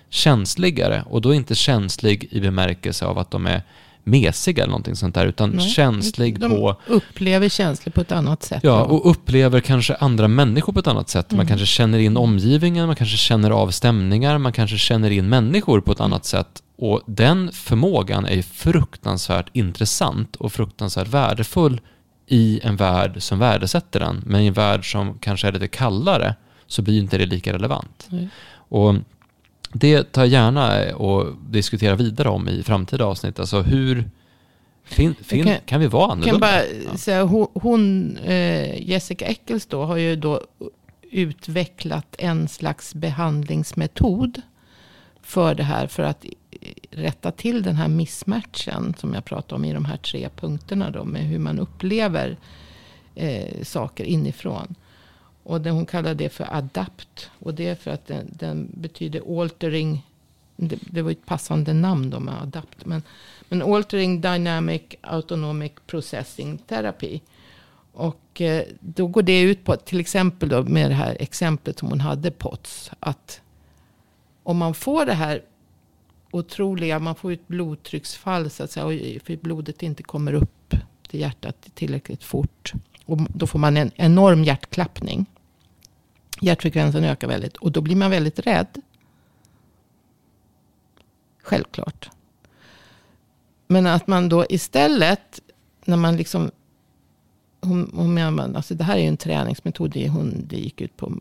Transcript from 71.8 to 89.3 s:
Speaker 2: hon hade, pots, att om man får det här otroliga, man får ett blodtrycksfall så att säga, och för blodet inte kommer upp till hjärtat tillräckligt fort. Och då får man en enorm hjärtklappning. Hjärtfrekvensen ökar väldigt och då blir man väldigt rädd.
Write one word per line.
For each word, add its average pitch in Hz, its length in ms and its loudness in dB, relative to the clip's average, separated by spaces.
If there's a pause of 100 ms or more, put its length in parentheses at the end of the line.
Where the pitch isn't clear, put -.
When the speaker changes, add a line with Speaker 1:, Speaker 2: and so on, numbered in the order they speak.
Speaker 2:
hon 143 120 -2
hade, 147 300 -4
pots, - 600 -12 (100)
att - 400 -10 (1000)
om 175 140 -2
man 165 180 0
får 294 320 -2
det 240 80 0
här 156 280 -4 (880)
otroliga, 170 680 -4
man 160 160 -6
får 180 180 -8
ett 175 160 -12
blodtrycksfall 170 1000 -6
så - 140 -12
att 156 60 -10
säga, 151 160 -8
och 156 60 -4 (320)
för 165 120 -10
blodet 156 460 -10
inte 156 200 -8
kommer 147 300 -6
upp - 420 -2 (360)
till 147 100 -8
hjärtat - 540 -10
tillräckligt - 500 -8
fort. - 480 -8 (340)
Och 160 120 -2 (160)
då 165 120 -4
får - 120 -4
man 147 180 4
en 147 200 0
enorm 175 480 6
hjärtklappning. - 840 -4 (1120)
Hjärtfrekvensen 156 640 0
ökar 139 240 -2
väldigt 117 280 -6
och 165 160 -2
då 165 80 0
blir 160 160 0
man 196 140 4
väldigt 160 280 0
rädd. 202 440 -2 (2500)